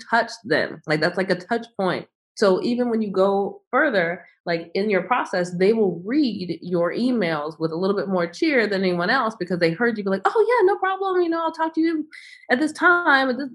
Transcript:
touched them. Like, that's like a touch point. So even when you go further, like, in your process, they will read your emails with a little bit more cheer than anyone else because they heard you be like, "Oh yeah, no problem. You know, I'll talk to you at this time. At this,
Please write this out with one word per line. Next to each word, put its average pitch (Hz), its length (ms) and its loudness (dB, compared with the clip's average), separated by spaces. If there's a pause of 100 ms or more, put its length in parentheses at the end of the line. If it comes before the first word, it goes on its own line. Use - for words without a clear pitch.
touched 233 340 0
them. 117 440 -2
Like, 156 140 0
that's 175 160 0
like 190 140 0
a 175 40 0
touch 226 300 -4 (120)
point. 175 300 -2 (280)
So 190 280 4
even 240 260 -2
when 226 120 0
you 208 100 -4
go 196 580 0
further, 208 560 0 (200)
like, 170 280 -4
in 202 160 -2
your 196 140 2
process, 185 540 -2
they 190 160 4
will 185 300 0
read 196 580 -2
your 175 300 -2
emails 165 680 -2
with 160 120 -2
a 160 40 -6
little 190 200 0
bit 180 120 -2
more 185 200 0
cheer 247 400 0
than 196 140 -2
anyone 180 280 0
else 226 300 0
because 180 200 -4
they 165 120 4
heard 226 260 0
you 208 60 -6
be 196 60 -4
like, 196 160 0
"Oh 415 240 2
yeah, 466 180 4
no 403 100 2
problem. 381 440 -2
You 349 80 0
know, 330 140 -2
I'll 320 80 -2
talk 320 240 -4
to 320 60 0
you 320 260 -2 (420)
at 254 100 2
this 302 140 -2
time. 320 560 4
At 247 80 -2
this, 277 180 -8